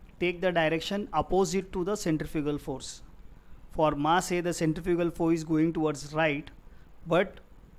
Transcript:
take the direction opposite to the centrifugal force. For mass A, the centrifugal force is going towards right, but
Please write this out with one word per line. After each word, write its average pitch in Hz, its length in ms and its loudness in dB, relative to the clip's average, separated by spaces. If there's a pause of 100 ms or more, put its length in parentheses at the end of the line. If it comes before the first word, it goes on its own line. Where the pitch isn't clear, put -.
(200)
take 175 220 0
the 180 100 2
direction 170 600 0
opposite 180 600 2
to 180 100 0
the 196 120 -2
centrifugal 151 600 -2
force. - 440 -10 (720)
For 156 200 4
mass 156 400 2
A, 175 100 0
the 170 120 0
centrifugal 170 580 0
force 165 280 2
is 156 40 -6
going 160 300 2
towards 151 400 -2
right, 151 360 0 (560)
but 170 360 0 (380)